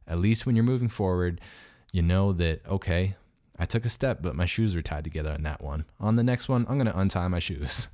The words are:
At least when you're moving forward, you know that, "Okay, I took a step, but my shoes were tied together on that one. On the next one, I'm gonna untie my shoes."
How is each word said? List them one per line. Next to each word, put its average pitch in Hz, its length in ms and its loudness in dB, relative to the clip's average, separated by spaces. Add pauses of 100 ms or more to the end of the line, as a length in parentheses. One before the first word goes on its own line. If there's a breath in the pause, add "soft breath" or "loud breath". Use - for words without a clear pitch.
At 85 120 0
least 110 260 2
when 127 100 2
you're 113 80 4
moving 123 240 2
forward, 90 540 0 (500 loud breath)
you 90 100 0
know 95 320 4
that, 82 320 0
"Okay, 95 500 0 (440)
I 92 60 -2
took 113 200 0
a 117 40 0
step, 123 320 -2
but 76 140 -4
my 87 100 2
shoes 107 280 0
were 85 80 -2
tied 76 220 -6
together 78 280 -4
on 76 120 -4
that 76 180 -6
one. 76 240 -4 (140)
On 110 160 2
the 117 80 4
next 123 240 0
one, 120 220 2
I'm 135 80 -2
gonna 123 180 0
untie 92 320 0
my 87 120 0
shoes." - 540 -4